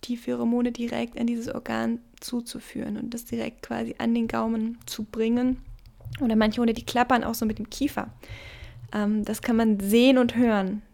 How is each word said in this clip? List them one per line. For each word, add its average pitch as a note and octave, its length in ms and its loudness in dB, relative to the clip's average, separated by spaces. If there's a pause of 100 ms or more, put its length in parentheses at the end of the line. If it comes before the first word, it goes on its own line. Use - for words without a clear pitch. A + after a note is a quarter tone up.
die A#3+ 140 -6
Pheromone A#3+ 540 0
direkt A#3 460 -4
an A#3 100 0
dieses A#3 260 -2
Organ A3+ 460 -2 (200)
zuzuführen - 800 -8
und A3+ 160 -8
das A#3 120 -10
direkt A#3 380 -6
quasi A3+ 340 -6
an A#3 160 0
den A#3 140 0
Gaumen A3+ 580 -2
zu - 180 -8
bringen. A#3+ 600 0 (580)
Oder A3+ 140 2
manche A3 260 4
Hunde, A#3 120 4
die A#3 120 -6
klappern B3 380 2
auch A#3 100 -2
so A3+ 120 -2
mit G#3+ 140 -2
dem G#3+ 100 -8
Kiefer. - 400 -4 (840)
Ähm, G#3 300 0
das G#3+ 180 -4
kann A#3 140 2
man A3 240 4
sehen A#3 380 8
und A#3+ 180 4
hören. G#3 460 2 (120)